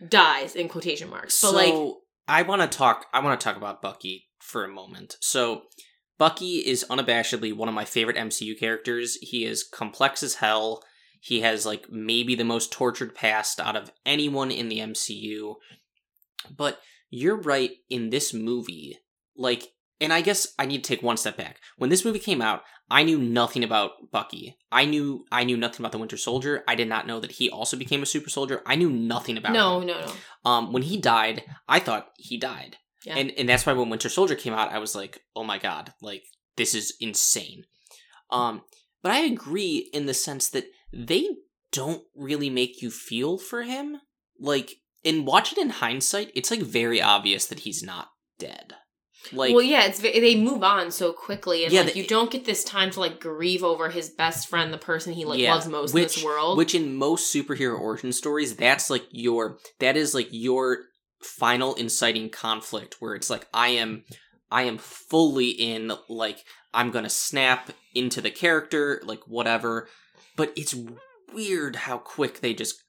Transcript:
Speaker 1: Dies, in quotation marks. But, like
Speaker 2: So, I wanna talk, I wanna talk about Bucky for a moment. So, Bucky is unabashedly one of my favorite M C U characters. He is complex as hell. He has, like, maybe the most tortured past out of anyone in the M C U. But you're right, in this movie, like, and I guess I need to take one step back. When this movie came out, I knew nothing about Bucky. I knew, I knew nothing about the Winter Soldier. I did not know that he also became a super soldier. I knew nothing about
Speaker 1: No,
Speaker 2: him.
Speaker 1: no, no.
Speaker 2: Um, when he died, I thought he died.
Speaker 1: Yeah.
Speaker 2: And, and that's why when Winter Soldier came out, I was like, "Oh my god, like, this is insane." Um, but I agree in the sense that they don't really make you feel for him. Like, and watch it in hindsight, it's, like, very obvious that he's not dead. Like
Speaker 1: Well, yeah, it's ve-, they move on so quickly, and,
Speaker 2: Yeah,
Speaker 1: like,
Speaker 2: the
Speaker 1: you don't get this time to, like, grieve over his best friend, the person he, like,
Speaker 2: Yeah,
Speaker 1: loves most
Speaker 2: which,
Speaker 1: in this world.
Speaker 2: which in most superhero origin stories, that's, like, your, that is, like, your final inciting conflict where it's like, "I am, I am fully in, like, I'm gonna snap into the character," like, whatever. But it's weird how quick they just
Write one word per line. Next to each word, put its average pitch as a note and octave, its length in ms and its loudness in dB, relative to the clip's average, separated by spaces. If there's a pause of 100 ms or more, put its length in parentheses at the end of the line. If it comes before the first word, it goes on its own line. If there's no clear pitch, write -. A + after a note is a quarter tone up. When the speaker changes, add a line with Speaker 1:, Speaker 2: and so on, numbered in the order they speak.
Speaker 1:
Dies, D#3+ 480 4
in E3+ 140 -4
quotation D#3+ 400 -8
marks. - 320 0
But, G3 140 6
like F#3 180 8
Speaker 2:
So, D3+ 280 -2 (260)
I D#3 160 6
wanna F#3 240 2
talk, B2+ 460 4
I B2 60 4
wanna C#3 160 2
talk G#2 220 -4
about G2+ 240 -10
Bucky F#2 560 -10
for - 260 -8
a F#2+ 40 -6
moment. F#2+ 540 -16
So, A#2+ 420 0 (560)
Bucky F3 380 4 (100)
is B2+ 200 0
unabashedly A#2 640 0
one G#2+ 160 -4
of A2+ 60 -2
my G#2+ 100 -4
favorite A#2 320 0
M A2+ 140 -2
C G#2+ 160 -4
U G#2+ 100 -6
characters. A#2 680 -2
He A#2+ 220 -6
is A2 200 -4
complex - 580 -2
as C3+ 140 -2
hell. A2 480 0 (360)
He A#2 220 0
has, A2 240 2
like, G#2+ 240 -6
maybe A#2 460 0
the A#2 80 -2
most A#2 280 -2
tortured B2 440 -2
past G#2+ 440 0
out G#2+ 160 -2
of G#2 160 -8 (140)
anyone C#3 460 0
in A#2 180 -4
the A2 120 -4
M A2 120 -8
C - 220 -6
U. G#2+ 400 -8 (1000)
But C#3+ 240 -2 (300)
you're D3 320 0
right, C#3 300 2 (180)
in A#2 220 -2
this C#3+ 240 0
movie, A2 640 -6 (360)
like, B2 340 -2 (300)
and D#3 140 0
I E3+ 80 4
guess F#3+ 380 0
I C#3 80 0
need C3+ 160 -4
to - 40 -8
take B2+ 140 -2
one A#2 160 2
step G#2+ 200 -4
back. - 220 -12 (180)
When B2+ 120 0
this F#3 160 4
movie A3 140 0
came D#3+ 220 0
out, G#2+ 200 0 (280)
I C#3+ 140 6
knew D#3+ 140 4
nothing A#2+ 460 2
about G#2+ 480 -2
Bucky. - 460 -6 (140)
I C3 140 6
knew, D3 460 -2
I B2 120 2
knew B2 140 2
nothing A#2 240 -4
about A2+ 100 -4
the A2 60 -6
Winter A2 200 -8
Soldier. C3 500 -2
I A#2+ 80 2
did A#2 120 0
not A2 200 -4
know - 120 -6
that - 140 -10
he - 160 -2
also - 260 -4
became C3 280 -4
a - 20 -4
super D3+ 240 -4
soldier. C3+ 360 -4
I B2+ 100 2
knew E3+ 140 4
nothing A#2 480 -2
about G#2+ 160 -2
Speaker 1:
No, F#3 280 2
Speaker 2:
him. F3+ 60 -6
Speaker 1:
no, E3 180 -6
no. D#3+ 80 -10 (360)
Speaker 2:
Um, A#2 220 2
when B2+ 120 0
he E3 140 -4
died, A2+ 460 2 (240)
I D3+ 120 6
thought A2 380 -2
he - 200 -12
died. A2+ 400 -10 (260)
Speaker 1:
Yeah. D#3 140 -6
Speaker 2:
And, C3+ 140 -2
and B2+ 180 -2
that's B2 160 4
why C#3+ 80 4
when B2 160 2
Winter A2+ 180 -4
Soldier F3 280 2
came A#2 180 -6
out, A2 180 0
I G#2+ 80 -4
was G#2+ 160 -6
like, G2 260 -12 (140)
"Oh A2 80 -6
my G#2 140 -4
god, E2 440 -6
like, G2+ 220 -12 (320)
this A2+ 180 0
is A2 280 -4
insane." G#2 600 -2 (680)
Um, A#2+ 320 -2 (400)
but F#3 100 0
I B3+ 80 4
agree F3+ 760 -2
in D3 120 -2
the C#3 80 -2
sense C#3 360 -2
that C3 160 -4 (280)
they E3+ 340 0 (440)
don't D#3+ 320 -4 (120)
really C#3+ 340 -4
make B2+ 320 -2
you A#2+ 100 -6
feel C3 460 -4
for A#3 260 -8
him. C#4 360 -8 (400)
Like, C#3 360 -2 (280)
and D#3+ 240 0
watch E3 240 6
it - 60 -4
in D#4+ 140 0
hindsight, C3+ 640 -2
it's, C3 160 -2
like, A#3 100 -2
very A#2 400 2
obvious G2+ 460 4
that - 120 -10
he's - 240 -8
not F2+ 260 -12 (300)
dead. - 360 -14 (560)
Like C3 220 4
Speaker 1:
Well, A#3+ 100 10
yeah, C4 220 6
it's G3 140 -2
ve-, G#3+ 200 4
they A#3 160 8
move A3 280 2
on F#3 280 4
so E3+ 200 0
quickly, F3 540 -2
and, D#3+ 80 4
Speaker 2:
Yeah, F#3+ 80 10
Speaker 1:
like, E3+ 120 2
Speaker 2:
the G3 60 -2
Speaker 1:
you F#3 80 -4
don't A3+ 240 2
get C4 140 -6
this G3+ 180 0
time F#3+ 280 0
to, F#3+ 80 -8
like, E3 200 -4
grieve E3+ 440 -2
over E3 260 0
his E3+ 200 -6
best - 380 -2
friend, D#3+ 260 0
the D#3 40 -8
person E3 360 -4
he, E3 120 -6
like, D3 140 0
Speaker 2:
Yeah, A#2+ 140 6
Speaker 1:
loves C3 140 2
most D3 260 -4
Speaker 2:
which, E3+ 100 6
Speaker 1:
in E3 40 2
this D#3 160 -4
world. D3+ 340 0
Speaker 2:
which E3 180 4
in D3 200 0
most D3 380 0
superhero C3+ 460 -2
origin A2 340 -4
stories, D3 420 -2
that's, C3+ 340 4
like, B2+ 220 -2
your, A#2 480 0 (200)
that C3+ 180 4
is, D3+ 160 0
like, B2 180 0
your B2+ 520 0 (380)
final B2 540 0
inciting A2+ 540 0
conflict A2 720 -6
where A2 160 -8
it's - 140 -6
like, A2 240 -6
"I A#2+ 160 4
am, A2+ 360 -2 (460)
I B2 120 2
am A#2 140 -2
fully C#3 720 2
in, A2+ 420 -4 (160)
like, A2 380 -6 (280)
I'm A#2+ 180 2
gonna G#2+ 180 -2
snap C3 640 0 (240)
into B2 260 0
the G#2+ 100 -2
character," D3+ 720 0
like, G#2+ 240 -10
whatever. A2+ 600 -2 (460)
But D#3 200 -2
it's C#3+ 200 -6 (580)
weird F3+ 420 -4
how B2 220 -6
quick - 440 -4
they A#2+ 120 0
just G#2+ 360 -6